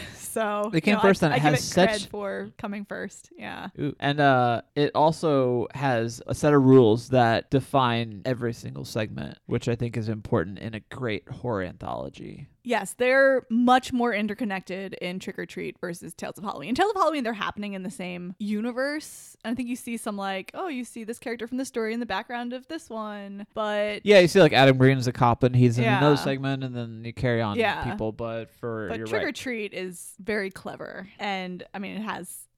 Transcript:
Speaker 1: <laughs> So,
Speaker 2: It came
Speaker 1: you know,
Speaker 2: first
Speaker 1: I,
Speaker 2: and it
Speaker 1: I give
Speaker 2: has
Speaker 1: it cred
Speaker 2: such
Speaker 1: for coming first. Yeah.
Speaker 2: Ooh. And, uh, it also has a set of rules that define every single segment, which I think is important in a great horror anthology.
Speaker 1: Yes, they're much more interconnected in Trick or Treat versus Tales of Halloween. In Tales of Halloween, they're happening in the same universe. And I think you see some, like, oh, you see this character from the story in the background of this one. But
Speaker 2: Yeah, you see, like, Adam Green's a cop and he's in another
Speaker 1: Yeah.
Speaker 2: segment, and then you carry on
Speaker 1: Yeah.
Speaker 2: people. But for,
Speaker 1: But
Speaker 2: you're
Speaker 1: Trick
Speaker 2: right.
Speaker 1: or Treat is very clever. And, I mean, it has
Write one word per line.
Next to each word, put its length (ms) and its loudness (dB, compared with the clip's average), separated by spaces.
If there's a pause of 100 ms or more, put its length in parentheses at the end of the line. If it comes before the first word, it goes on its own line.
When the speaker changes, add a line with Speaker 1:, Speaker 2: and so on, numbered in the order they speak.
Speaker 1:
<laughs> 40 -16 (260)
So, 400 -2
Speaker 2:
It 60 2
came 140 2
Speaker 1:
you 20 2
know, 60 0
Speaker 2:
first 200 6
Speaker 1:
I, 60 2
Speaker 2:
and 40 2
it 40 0
Speaker 1:
I 20 2
give 220 2
Speaker 2:
has 100 -8
Speaker 1:
it 100 2
cred 200 6
Speaker 2:
such 80 -10
Speaker 1:
for 500 -8
coming 280 -10
first. 520 -12
Yeah. 300 -12 (100)
Speaker 2:
Ooh. 220 -4
And, 180 -2
uh, 440 4 (120)
it 180 0
also 840 2
has 520 -2
a 80 -2
set 180 4
of 120 8
rules 460 8
that 420 4
define 720 0
every 280 -4
single 320 -12
segment, 640 -8
which 220 -2
I 80 0
think 200 -6
is 120 -4
important 500 -4
in 160 -10
a 60 -10
great 480 -8
horror 340 -6
anthology. 840 -12 (180)
Speaker 1:
Yes, 280 -4
they're 560 2
much 420 4
more 220 0
interconnected 800 -6
in 260 -8
Trick 180 -12
or 60 -8
Treat 360 -10
versus 340 -10
Tales 240 -12
of 60 -14
Halloween. 260 -8
In 40 0
Tales 180 2
of 40 -4
Halloween, 260 0
they're 120 -4
happening 400 -6
in 80 -10
the 80 -8
same 480 -10
universe. 1080 -6
And 80 -4
I 20 -2
think 140 -6
you 80 -6
see 220 -10
some, 180 -8
like, 380 -8
oh, 140 -6
you 140 -8
see 220 -14
this 140 -10
character 280 -8
from 120 -6
the 80 -4
story 260 -4
in 80 -6
the 60 -6
background 480 -8
of 140 -12
this 200 -12
one. 640 -12
But 540 -2
Speaker 2:
Yeah, 140 10
you 80 8
see, 120 6
like, 140 8
Adam 240 8
Green's 280 6
a 60 0
cop 300 4
and 120 4
he's 240 6
in 60 2
another 300 6
Speaker 1:
Yeah. 100 -2
Speaker 2:
segment, 400 -2
and 100 -8
then 300 -10
you 80 -8
carry 300 0
on 160 -2
Speaker 1:
Yeah. 260 -2
Speaker 2:
people. 280 -4
But 380 -8
for, 380 -8
Speaker 1:
But 80 -6
Speaker 2:
you're 120 -8
Speaker 1:
Trick 160 -2
Speaker 2:
right. 40 -2
Speaker 1:
or 40 -6
Treat 420 -8
is 440 -12
very 320 -4
clever. 560 -14 (120)
And, 460 -8 (100)
I 40 -10
mean, 200 -10
it 40 -8
has 320 -10 (240)